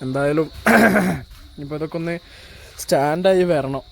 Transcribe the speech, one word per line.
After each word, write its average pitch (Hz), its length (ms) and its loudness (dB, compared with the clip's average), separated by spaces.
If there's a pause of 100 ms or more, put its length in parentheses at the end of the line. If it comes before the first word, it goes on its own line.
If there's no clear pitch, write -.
എന്തായാലും 147 420 0 (200)
<clears throat> 202 840 0
ഇനിയിപ്പോ 147 260 -10
ഇതൊക്കെ 160 200 -6
ഒന്ന് 170 160 -4 (680)
സ്റ്റാൻഡായി 180 680 2
വരണം, 135 400 -2